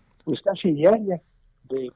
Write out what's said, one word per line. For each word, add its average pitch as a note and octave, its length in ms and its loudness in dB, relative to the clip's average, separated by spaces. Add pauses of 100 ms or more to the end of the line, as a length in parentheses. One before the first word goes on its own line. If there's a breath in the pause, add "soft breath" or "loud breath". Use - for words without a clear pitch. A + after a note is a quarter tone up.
(240)
pues, D3+ 160 -6
casi F#3+ 320 0
diaria F#3 480 2 (440)
de C3 320 -8